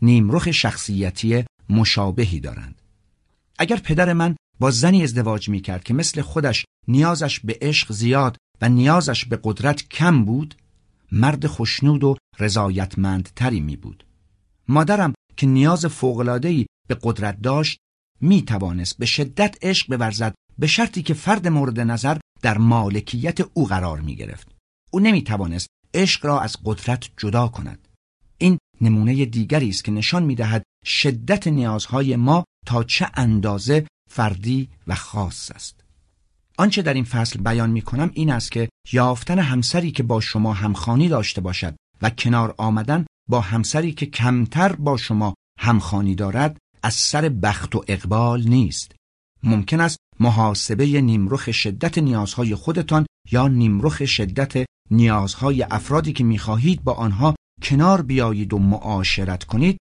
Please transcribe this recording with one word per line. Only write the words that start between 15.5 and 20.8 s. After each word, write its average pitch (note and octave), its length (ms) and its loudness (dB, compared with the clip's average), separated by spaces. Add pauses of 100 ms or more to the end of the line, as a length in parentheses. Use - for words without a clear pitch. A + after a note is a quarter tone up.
فوق‌العاده‌ای B2 800 -2 (220)
به A#2+ 140 -4
قدرت G#2 400 -4
داشت، C#3+ 360 -2 (420)
می‌توانست F#2+ 800 0
به A#2 80 -4
شدت G3+ 560 -2
عشق F3+ 340 -2
بورزد، A2 380 -2 (240)
به C#3+ 80 0
شرطی G#3 360 -2